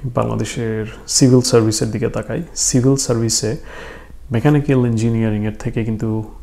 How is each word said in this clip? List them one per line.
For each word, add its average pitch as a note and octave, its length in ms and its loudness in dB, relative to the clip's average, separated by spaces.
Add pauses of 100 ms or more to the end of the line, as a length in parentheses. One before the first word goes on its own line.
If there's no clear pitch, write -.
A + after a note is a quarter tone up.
বাংলাদেশের A2+ 800 -2 (220)
সিভিল B2+ 340 6
সার্ভিসের A2+ 500 2
দিকে A#2+ 160 -2
তাকাই, A#2 360 -6 (120)
সিভিল C3+ 400 2
সার্ভিসে A#2 640 0 (720)
মেকানিক্যাল C3+ 540 4
ইঞ্জিনিয়ারিংয়ের A2 760 0
থেকে A#2 260 -2
কিন্তু A2 380 -2 (200)